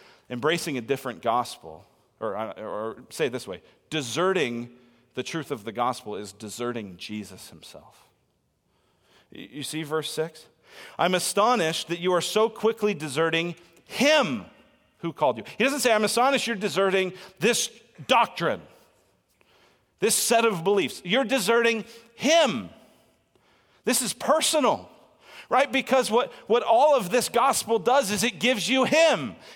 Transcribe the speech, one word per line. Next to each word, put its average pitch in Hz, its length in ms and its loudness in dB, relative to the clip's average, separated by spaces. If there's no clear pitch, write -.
embracing 151 480 -2
a 123 60 -4
different 120 400 -6
gospel, 113 640 -4
or, 107 160 -6
or 107 760 -8
say 151 160 -2
it - 40 -2
this 123 160 -10
way, 92 140 -10
deserting 131 840 -2
the 127 80 -6
truth 151 300 -8
of 113 140 -8
the 113 60 -8
gospel 120 440 -4
is 98 180 -10
deserting 107 640 -8
Jesus 95 520 -14
himself. - 580 -20
Y-, - 200 -18
you 143 100 -14
see 156 220 -8
verse 151 260 -4
six? - 380 -8
"I'm 175 160 2
astonished 185 760 0
that 170 100 -6
you 180 140 0
are 175 80 2
so 220 280 2
quickly 214 460 0
deserting 160 580 -2
him 220 600 2
who 170 160 -8
called 127 240 0
you." 107 60 -10
He 208 40 2
doesn't 277 180 0
say, 240 120 4
"I'm 214 100 2
astonished 247 440 2
you're 233 80 -2
deserting 185 580 0
this 220 320 0
doctrine, 165 560 0
this 214 160 2
set 233 280 2
of 196 200 0
beliefs." 190 420 0
You're 226 180 2
deserting 233 600 2
him. 185 560 2
This 247 180 0
is 220 100 -4
personal, 254 800 0
right? 254 240 2
Because 254 380 0
what, 233 240 0
what 226 160 4
all 269 320 6
of 185 160 0
this 240 180 0
gospel 233 480 2
does 233 320 2
is 180 140 -2
it 220 160 -2
gives 202 280 0
you 262 160 2
him. 226 520 2